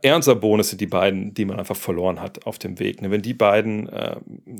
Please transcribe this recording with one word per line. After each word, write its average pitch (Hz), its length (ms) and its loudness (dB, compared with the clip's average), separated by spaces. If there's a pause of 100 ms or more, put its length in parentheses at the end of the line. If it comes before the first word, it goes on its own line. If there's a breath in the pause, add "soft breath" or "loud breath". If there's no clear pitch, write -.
er 139 120 6
und 165 80 2
Sabonis 107 460 4
sind 98 120 -8
die 101 60 -2
beiden, 95 460 0
die 107 120 -4
man 98 120 -6
einfach 98 180 -6
verloren 90 460 -2
hat - 240 -12
auf 110 140 -8
dem 92 200 -10
Weg, 101 220 -4
ne? 98 80 -6
Wenn 101 140 -2
die 117 100 -6
beiden, 107 560 2
äh, - 280 -8 (420)